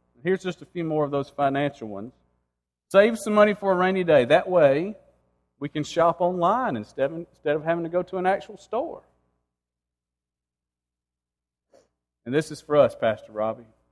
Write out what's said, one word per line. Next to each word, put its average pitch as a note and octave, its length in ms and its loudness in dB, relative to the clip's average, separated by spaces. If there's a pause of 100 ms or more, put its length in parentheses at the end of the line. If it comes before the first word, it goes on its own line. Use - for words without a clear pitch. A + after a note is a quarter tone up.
(220)
Here's F#3 200 -2
just F3+ 200 -8
a - 40 -20
few F3 180 -8
more D#3 200 0
of C#3+ 60 -4
those C#3 180 -2
financial C#3 600 -2
ones. G#2 260 -14 (760)
Save A3 280 4
some G#3+ 160 -4
money G#3 180 6
for G3 200 -2
a F#3 40 0
rainy F#3 280 0
day. D#3 200 4
That D#3 240 2
way, E3+ 480 2 (640)
we C#3+ 80 -8
can D3+ 160 -6
shop E3 380 0
online F#3 540 0
instead C3 340 -4
of, E3 80 -12
instead D#3 380 -6
of D3+ 80 -6
having E3+ 200 -2
to D#3+ 60 -8
go F3 140 -2
to F#3+ 120 -10
an F3+ 80 -4
actual F#3+ 320 -4
store. - 460 -8 (3250)
And B2 80 -6
this D#3 160 -2
is D3+ 120 -16
for D3 160 0
us, B2+ 200 4
Pastor G#2+ 340 -4
Robbie. A2 340 -6 (260)